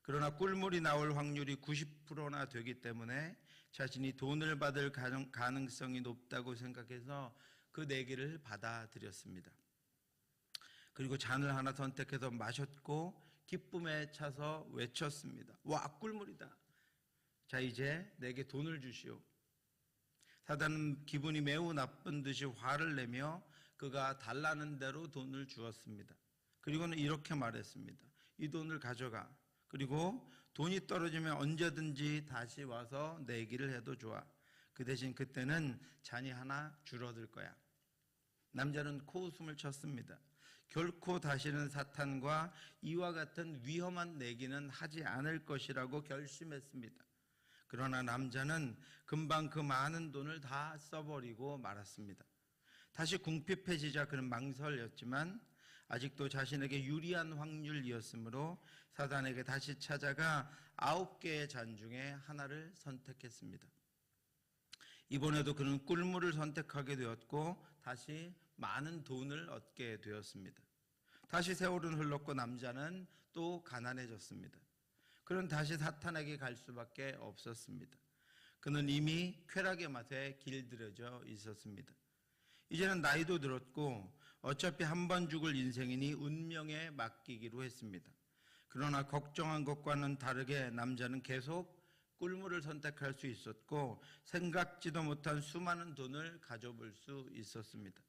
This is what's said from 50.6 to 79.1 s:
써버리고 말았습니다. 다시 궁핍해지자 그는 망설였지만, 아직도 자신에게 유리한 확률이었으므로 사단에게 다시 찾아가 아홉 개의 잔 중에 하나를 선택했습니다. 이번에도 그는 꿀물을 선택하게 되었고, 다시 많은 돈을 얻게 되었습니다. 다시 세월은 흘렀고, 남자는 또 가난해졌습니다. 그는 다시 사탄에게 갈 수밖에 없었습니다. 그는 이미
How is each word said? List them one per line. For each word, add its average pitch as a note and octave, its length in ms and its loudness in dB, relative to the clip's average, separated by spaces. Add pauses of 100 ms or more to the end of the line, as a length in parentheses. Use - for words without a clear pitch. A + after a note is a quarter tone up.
써버리고 C#3+ 800 -4
말았습니다. G2+ 640 -8 (680)
다시 D#3+ 260 2
궁핍해지자 D#3 880 2
그는 C3+ 220 0
망설였지만, C3+ 1120 -2 (480)
아직도 C3+ 400 0
자신에게 C#3 560 2
유리한 D#3+ 500 0
확률이었으므로 C#3+ 1300 -2 (300)
사단에게 C3 540 0
다시 C3+ 340 -2
찾아가 C#3+ 720 2 (260)
아홉 F3 440 2
개의 D3+ 280 0
잔 A2+ 280 -4
중에 A#2+ 340 -6 (140)
하나를 D3 500 -6
선택했습니다. B2+ 920 -12 (1400)
이번에도 D3 460 6
그는 C#3 300 4
꿀물을 F3 480 6
선택하게 D3 640 0
되었고, D3 680 0 (180)
다시 D#3 520 -6 (220)
많은 C#3+ 480 -2
돈을 C#3 460 -2
얻게 A#2 500 -6
되었습니다. G#2 600 -8 (680)
다시 F3 260 2
세월은 F3 440 2
흘렀고, D3 360 2
남자는 C3 720 -2 (260)
또 E3+ 300 0
가난해졌습니다. A#2 960 -6 (640)
그는 F#3 240 0
다시 D3+ 300 0
사탄에게 D#3 600 -2
갈 B2+ 200 -4
수밖에 B2 640 -6
없었습니다. G#2+ 760 -8 (600)
그는 D3 300 2
이미 D#3 600 4